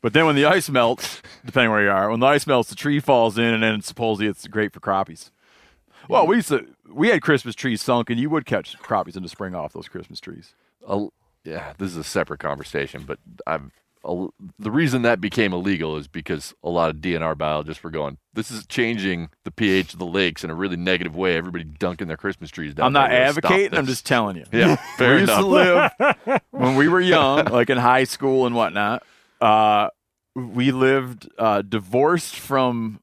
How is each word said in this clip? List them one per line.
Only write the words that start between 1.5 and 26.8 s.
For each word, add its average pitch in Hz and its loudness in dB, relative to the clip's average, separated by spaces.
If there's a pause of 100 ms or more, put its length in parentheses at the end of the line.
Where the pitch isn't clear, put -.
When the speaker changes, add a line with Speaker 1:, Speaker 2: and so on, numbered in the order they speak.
Speaker 1:
where 104 2
you 101 4
are, 98 2
when 117 -2
the 127 4
ice 143 4
melts, 127 2
the - -16
tree 143 0
falls 113 2
in, 117 2
and 113 0
then 110 0
supposedly 110 -4
it's - -8
great 107 -4
for - -20
crappies. 95 -4 (800)
Well, 165 4
we 196 2
used 220 -2
to, 139 -2 (260)
we 147 0
had 202 2
Christmas 127 0
trees 120 -4
sunk, 120 0
and 117 -2
you 147 -2
would 156 -2
catch - -6
crappies 92 -4
in 92 -10
the 87 -12
spring 92 -10
off 80 -8
those 85 -16
Christmas - -16
trees. 85 -20 (320)
Speaker 2:
Uh, 101 -2 (380)
yeah, 78 -12
this 95 -6
is 85 -10
a 78 -8
separate 76 -4
conversation, 71 -6
but 71 -10 (280)
I've, 71 -6 (340)
uh, 90 -6 (320)
the 107 -6
reason 131 2
that 117 4
became 101 0
illegal 90 -2
is 71 -10
because 80 -8 (120)
a 80 -4
lot 82 0
of 78 -10
D 87 -2
N 80 -4
R 80 -2
biologists 78 -6
were 85 -10
going, 73 -8 (160)
"This 110 -8
is 110 -14
changing 95 -4 (160)
the 85 -12
P 107 0
H 92 0
of 85 -16
the 90 -8
lakes 87 -2
in 87 -8
a 80 -10
really 90 -4
negative 87 -2
way. 90 0
Everybody 87 -6
dunking 85 -8
their 80 -8
Christmas 90 -8
trees 76 -12
down 95 0
Speaker 1:
I'm 135 2
not 139 4
Speaker 2:
there. 123 4
We 127 4
gotta 143 2
stop 160 -4
Speaker 1:
advocating, 190 0
I'm 143 0
Speaker 2:
this." 131 -2
Speaker 1:
just - -10
telling 107 0
you. 80 -14
Speaker 2:
Yeah, 117 4
Speaker 1:
<laughs> - -10
Speaker 2:
fair 127 6
Speaker 1:
We 156 4
used 196 2
Speaker 2:
enough. - 4 (560)
Speaker 1:
to - -2 (240)
live, 247 0
Speaker 2:
<laughs> - -20
Speaker 1:
when 127 0
we 143 4